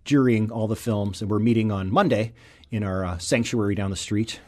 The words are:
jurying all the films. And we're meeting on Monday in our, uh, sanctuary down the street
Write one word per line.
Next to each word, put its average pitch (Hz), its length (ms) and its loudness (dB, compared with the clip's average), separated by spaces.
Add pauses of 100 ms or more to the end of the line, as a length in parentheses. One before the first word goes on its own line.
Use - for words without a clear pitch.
jurying 123 460 4
all 110 160 -4
the 110 100 -2
films. 104 460 -2
And 101 80 -4
we're 107 80 2
meeting 110 320 4
on 95 220 -2
Monday 120 400 2 (380)
in 107 120 -2
our, 95 220 -2
uh, 87 140 -6
sanctuary 113 560 0
down 98 160 -2
the 92 60 -6
street - 520 -4